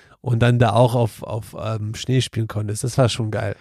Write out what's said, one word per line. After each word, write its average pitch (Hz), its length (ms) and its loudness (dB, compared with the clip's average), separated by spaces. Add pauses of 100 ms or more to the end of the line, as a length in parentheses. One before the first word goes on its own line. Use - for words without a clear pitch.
(220)
Und 117 200 2
dann 120 160 4
da 113 160 4
auch 120 200 4
auf, 117 280 -2
auf, - 360 -10
ähm, 107 360 -6
Schnee 127 260 -2
spielen 110 260 -2
konntest. 107 380 -6
Das 120 140 -6
war 123 100 6
schon 110 220 -4
geil. 107 300 -6